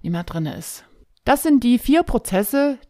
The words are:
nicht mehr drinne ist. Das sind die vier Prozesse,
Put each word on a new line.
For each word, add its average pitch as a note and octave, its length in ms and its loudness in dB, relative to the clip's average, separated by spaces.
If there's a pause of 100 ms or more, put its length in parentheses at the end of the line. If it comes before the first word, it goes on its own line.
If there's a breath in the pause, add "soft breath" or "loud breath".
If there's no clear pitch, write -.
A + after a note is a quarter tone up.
nicht E3+ 100 -6
mehr E3+ 100 -4
drinne D#3+ 320 -6
ist. - 300 -16 (400)
Das C#4+ 180 2
sind D4 200 4
die A#3+ 160 4
vier D#4 260 2
Prozesse, C4 720 -2 (120)